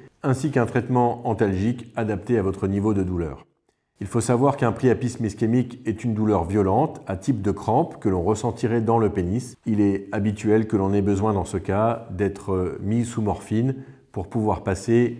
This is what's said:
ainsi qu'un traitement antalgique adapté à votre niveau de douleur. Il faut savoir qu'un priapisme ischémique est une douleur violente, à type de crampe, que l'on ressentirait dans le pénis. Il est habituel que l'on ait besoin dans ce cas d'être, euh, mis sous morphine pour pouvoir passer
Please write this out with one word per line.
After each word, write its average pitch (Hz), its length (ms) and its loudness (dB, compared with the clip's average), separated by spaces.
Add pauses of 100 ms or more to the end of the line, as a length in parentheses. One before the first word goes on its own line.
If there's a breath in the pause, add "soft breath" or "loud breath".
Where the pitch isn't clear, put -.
(220 loud breath)
ainsi 135 300 0
qu'un 127 140 2
traitement 120 600 0
antalgique 110 680 0
adapté 107 420 0
à 104 40 2
votre 95 260 0
niveau 101 260 2
de 98 100 2
douleur. 85 420 -4 (560)
Il 101 60 -8
faut 117 120 -2
savoir 123 380 2
qu'un 117 160 2
priapisme 120 500 0
ischémique 117 640 0
est 107 180 -4
une 120 100 0
douleur 107 300 2
violente, 101 640 2
à 98 80 -4
type 110 260 -2
de 101 100 0
crampe, - 500 0
que 113 80 0
l'on 92 120 0
ressentirait 113 600 0
dans 113 160 4
le 107 140 4
pénis. 98 440 -2 (100)
Il 107 140 0
est 101 320 2
habituel 107 560 2
que 110 80 0
l'on 98 160 2
ait 101 100 2
besoin 101 300 2
dans 98 140 0
ce - 100 -6
cas 107 560 -2
d'être, 98 400 -2
euh, 90 300 -2
mis 113 240 0
sous 117 160 -6
morphine 110 540 -2 (360 loud breath)
pour 95 160 -8
pouvoir 107 380 -2
passer 117 540 2